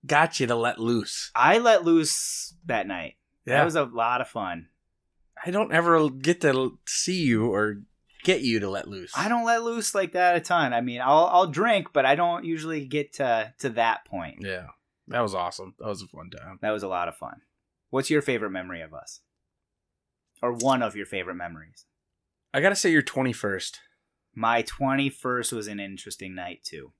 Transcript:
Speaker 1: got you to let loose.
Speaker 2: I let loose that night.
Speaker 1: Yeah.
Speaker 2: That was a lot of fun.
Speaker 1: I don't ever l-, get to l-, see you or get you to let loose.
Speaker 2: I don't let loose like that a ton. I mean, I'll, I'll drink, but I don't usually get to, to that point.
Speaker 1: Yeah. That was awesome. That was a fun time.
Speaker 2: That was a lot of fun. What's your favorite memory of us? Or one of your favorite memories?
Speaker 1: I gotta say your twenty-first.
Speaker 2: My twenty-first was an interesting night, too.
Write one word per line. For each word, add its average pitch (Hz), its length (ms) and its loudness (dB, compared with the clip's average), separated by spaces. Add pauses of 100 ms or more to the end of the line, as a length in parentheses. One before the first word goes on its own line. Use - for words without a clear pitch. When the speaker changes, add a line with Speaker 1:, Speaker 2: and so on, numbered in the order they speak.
Speaker 1:
got 151 360 2
you 123 80 0
to 117 80 2
let 117 240 0
loose. 113 560 -2
Speaker 2:
I 156 220 6
let 220 260 6
loose - 680 0 (120)
that 104 220 -2
night. 87 260 -10 (320)
Speaker 1:
Yeah. 127 120 2
Speaker 2:
That 147 80 6
was 160 100 -2
a 143 80 2
lot 120 360 -2
of 123 80 -6
fun. 87 380 -8 (800)
Speaker 1:
I 175 60 -6
don't 208 200 0
ever 170 240 4
l-, 156 140 4
get 143 300 -2
to 160 80 4
l-, 131 300 0 (100)
see 180 340 -2
you 113 300 4
or 104 300 0 (420)
get 170 180 2
you 113 180 2
to 98 80 -4
let 98 200 -6
loose. 101 280 -14
Speaker 2:
I 202 120 -2
don't 233 180 0
let 233 160 2
loose 233 320 -4
like 190 180 -2
that 180 240 4
a 165 40 2
ton. 160 340 0
I 117 60 2
mean, 123 200 -6
I'll, 151 320 6
I'll 180 140 8
drink, 196 460 0
but - 120 4
I 139 120 6
don't 170 280 -2
usually 160 400 -6
get 143 300 -4
to, 117 460 0
to 135 100 -4
that 113 360 0
point. 85 340 -10
Speaker 1:
Yeah. 95 260 -8 (420)
That 120 140 -2
was 98 120 -2
awesome. 92 440 -6
That 107 100 -10
was 98 140 -8
a 90 40 -16
fun 82 240 -20
time. 95 320 -18
Speaker 2:
That 107 80 0
was 107 140 -2
a 98 40 -6
lot 87 200 -2
of - 80 -10
fun. - 240 -14 (480)
What's 127 220 -4
your 151 120 2
favorite 107 280 -2
memory 90 320 -10
of 78 120 -16
us? - 260 -18 (1200)
Or 120 100 -2
one 123 300 2
of 107 120 -2
your 104 120 -8
favorite 92 280 -6
memories? 85 520 -14 (680)
Speaker 1:
I 139 60 2
gotta 190 160 4
say 175 160 2
your 151 100 6
twenty-first. 110 760 -4 (560)
Speaker 2:
My 113 260 2
twenty-first 131 920 -4
was 107 140 -8
an 104 140 -10
interesting 95 560 -14
night, 90 260 -12
too. 67 380 -14